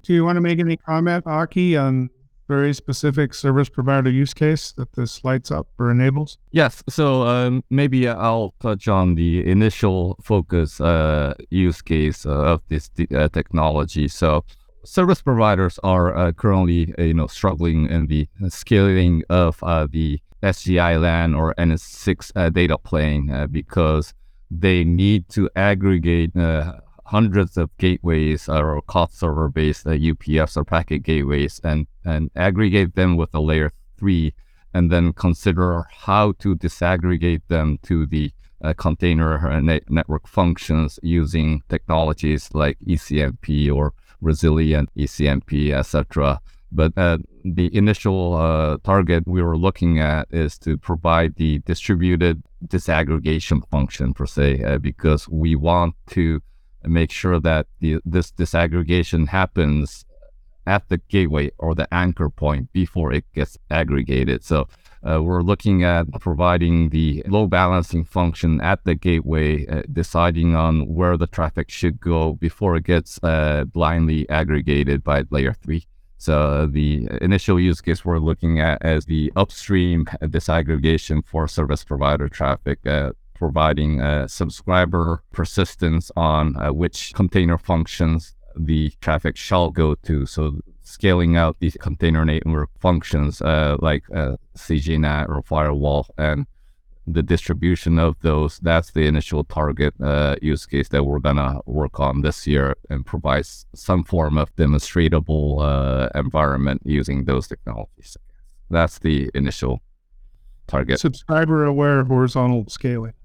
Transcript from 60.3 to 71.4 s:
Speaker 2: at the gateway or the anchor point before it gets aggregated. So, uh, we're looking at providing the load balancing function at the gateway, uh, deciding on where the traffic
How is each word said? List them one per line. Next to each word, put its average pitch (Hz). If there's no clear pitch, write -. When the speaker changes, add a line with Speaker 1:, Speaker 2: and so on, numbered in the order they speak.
Speaker 2:
at 98
the 90
gateway 76
or 80
the 76
anchor 87
point 71
before 82
it 76
gets 71
aggregated. 67
So, 73
uh, 80
we're 87
looking 95
at 85
providing 85
the 78
load 101
balancing 90
function 85
at 92
the 87
gateway, 78
uh, 78
deciding 82
on 80
where 87
the 85
traffic 80